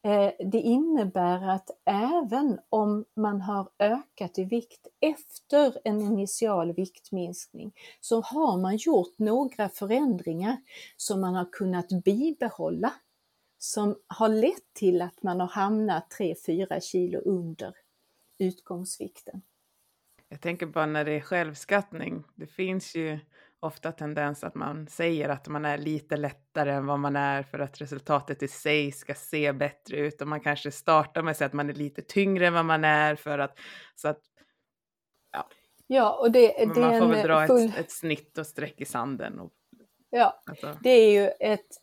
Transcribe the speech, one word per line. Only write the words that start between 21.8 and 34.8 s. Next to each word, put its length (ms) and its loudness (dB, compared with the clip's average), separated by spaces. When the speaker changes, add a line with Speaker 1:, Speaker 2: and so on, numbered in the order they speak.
Speaker 2:
det 120 -16
finns 480 -6
ju 240 -6
ofta 320 -8
tendens 520 -6
att 120 -12
man 320 -8
säger 420 -2
att 180 -6
man 180 -6
är 120 -2
lite 400 -4
lättare 540 -4
än 140 -2
vad 140 -2
man 160 -2
är 280 0
för 160 -12
att 220 -8
resultatet 600 -4
i 40 -6
sig 440 0
ska 220 -12
se 400 -2
bättre 440 -6
ut. 240 -4
Och 60 -6
man 120 -6
kanske 320 -2
startar 500 2
med 100 -2
att 60 -4
säga 80 0
att 80 -6
man 160 -2
är 40 -8
lite 280 -8
tyngre 460 2
än 60 2
vad 120 2
man 180 2
är 320 4
för 240 -6
att... 180 -4
Så 120 -6
att, 140 -4